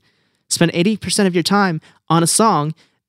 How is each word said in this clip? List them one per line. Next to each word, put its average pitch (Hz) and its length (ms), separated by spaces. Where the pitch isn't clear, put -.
spend 170 240
eighty 185 240
percent 190 300
of 175 60
your 175 100
time 190 380
on 165 140
a 160 40
song 160 460